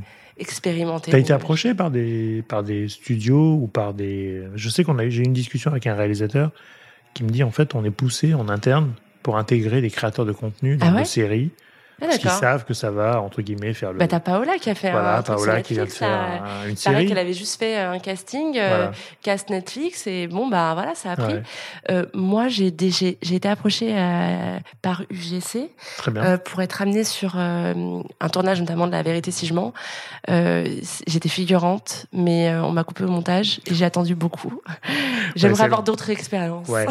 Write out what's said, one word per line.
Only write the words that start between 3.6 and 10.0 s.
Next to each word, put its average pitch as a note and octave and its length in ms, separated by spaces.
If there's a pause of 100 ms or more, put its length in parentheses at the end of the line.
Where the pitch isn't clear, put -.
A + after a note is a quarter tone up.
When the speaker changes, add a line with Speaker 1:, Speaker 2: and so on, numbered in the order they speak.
Speaker 2:
par G2+ 280
des, G2 480 (120)
je G#2+ 140
sais - 160
qu'on D3 140
a, A#2 100
j'ai A#2+ 140
eu - 20
une B2+ 80
discussion B2 380
avec B2+ 160
un A2 80
réalisateur G#2+ 560 (640)
qui B2 100
me A2+ 60
dit, B2 140
en A#2 60
fait, D3+ 240
on A2 100
est G#2 60
poussé C3 440
en A2+ 160
interne B2+ 420 (300)
pour A2 160
intégrer A2 420
les A2+ 100
créateurs A2+ 360